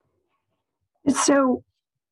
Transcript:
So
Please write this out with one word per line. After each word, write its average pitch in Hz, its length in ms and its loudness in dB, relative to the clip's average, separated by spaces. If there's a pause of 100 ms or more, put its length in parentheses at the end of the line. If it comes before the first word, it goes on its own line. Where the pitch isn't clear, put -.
(1080)
So 269 560 0 (460)